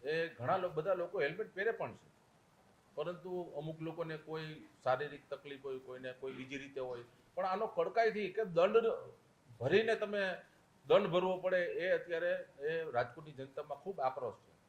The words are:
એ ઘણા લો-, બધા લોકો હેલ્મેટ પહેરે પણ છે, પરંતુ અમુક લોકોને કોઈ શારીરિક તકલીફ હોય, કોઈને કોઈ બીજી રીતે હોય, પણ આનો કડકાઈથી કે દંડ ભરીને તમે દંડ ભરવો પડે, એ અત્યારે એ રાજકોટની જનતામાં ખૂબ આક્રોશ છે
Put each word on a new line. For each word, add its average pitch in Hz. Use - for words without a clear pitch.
એ 143
ઘણા 160
લો-, 180
બધા 160
લોકો 175
હેલ્મેટ 170
પહેરે 208
પણ 139
છે, -
પરંતુ 170
અમુક 156
લોકોને 160
કોઈ 156
શારીરિક 139
તકલીફ 139
હોય, 131
કોઈને 127
કોઈ 135
બીજી 131
રીતે 139
હોય, 123
પણ 185
આનો 190
કડકાઈથી 208
કે 214
દંડ 202
ભરીને 214
તમે 202
દંડ 185
ભરવો 180
પડે, 185
એ 160
અત્યારે 170
એ 147
રાજકોટની 127
જનતામાં 139
ખૂબ 190
આક્રોશ 131
છે -